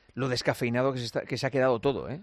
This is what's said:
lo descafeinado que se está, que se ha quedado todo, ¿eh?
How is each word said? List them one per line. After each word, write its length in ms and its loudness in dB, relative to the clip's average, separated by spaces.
lo 160 0
descafeinado 640 0
que 60 -4
se 40 -4
está, 180 -4
que 140 -4
se 100 -2
ha 40 -2
quedado 300 4
todo, 280 0
¿eh? 140 -10